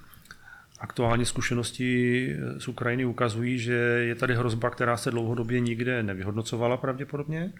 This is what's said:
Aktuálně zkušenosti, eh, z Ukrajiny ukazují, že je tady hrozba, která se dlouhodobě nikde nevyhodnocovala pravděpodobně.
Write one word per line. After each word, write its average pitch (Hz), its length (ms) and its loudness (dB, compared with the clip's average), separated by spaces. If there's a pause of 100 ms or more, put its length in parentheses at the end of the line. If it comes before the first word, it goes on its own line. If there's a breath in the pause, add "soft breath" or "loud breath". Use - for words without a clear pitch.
(800 loud breath)
Aktuálně 117 460 2
zkušenosti, 123 1040 2
eh, 139 280 -4
z - 80 -8
Ukrajiny 123 380 0
ukazují, 120 540 0
že 120 140 -2
je 120 420 2
tady 123 200 2
hrozba, 117 340 2
která 120 280 0
se 131 140 -2
dlouhodobě 117 480 0
nikde 120 440 0
nevyhodnocovala 110 720 0
pravděpodobně. 147 840 -4